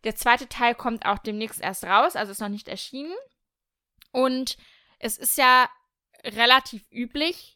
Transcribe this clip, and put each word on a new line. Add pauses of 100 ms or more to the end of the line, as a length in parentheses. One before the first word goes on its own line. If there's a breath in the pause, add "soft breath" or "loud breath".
Der
zweite
Teil
kommt
auch
demnächst
erst
raus,
also
ist
noch
nicht
erschienen. (960)
Und (420 soft breath)
es
ist
ja (560)
relativ
üblich